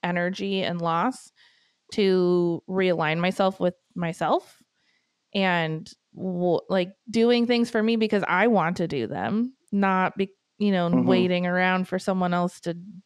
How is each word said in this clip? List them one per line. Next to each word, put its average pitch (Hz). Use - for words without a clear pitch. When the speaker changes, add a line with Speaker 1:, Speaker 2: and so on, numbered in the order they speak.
Speaker 1:
energy 185
and 175
loss 170
to 180
realign 170
myself 190
with 180
myself 175
and 170
w-, 180
like, 185
doing 233
things 233
for 220
me 226
because 214
I 185
want 180
to 170
do 135
them, 202
not 190
be-, 196
you 208
know, 175
Speaker 2:
Mm-hmm. 175
Speaker 1:
waiting 180
around 185
for 190
someone 185
else 175
to 170